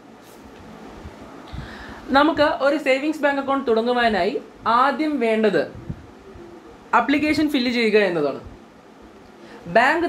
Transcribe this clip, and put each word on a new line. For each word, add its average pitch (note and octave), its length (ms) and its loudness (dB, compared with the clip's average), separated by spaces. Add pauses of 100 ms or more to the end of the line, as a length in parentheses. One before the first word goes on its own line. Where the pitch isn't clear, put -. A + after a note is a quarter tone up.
(2250)
നമുക്ക് D4+ 280 4 (220)
ഒരു D4 180 2
സേവിങ്സ് C#4+ 380 0
ബാങ്ക് C#4 180 2
അക്കൗണ്ട് C4+ 280 -2
തുടങ്ങുവാനായി A3+ 680 2 (460)
ആദ്യം C#4+ 340 0 (100)
വേണ്ടത് G#3+ 380 2 (1400)
application D4 560 0
fill B3 220 0
ചെയ്യുക G#3+ 320 4
എന്നതാണ്. C#3+ 300 -2 (1400)
ബാങ്ക് D4+ 320 4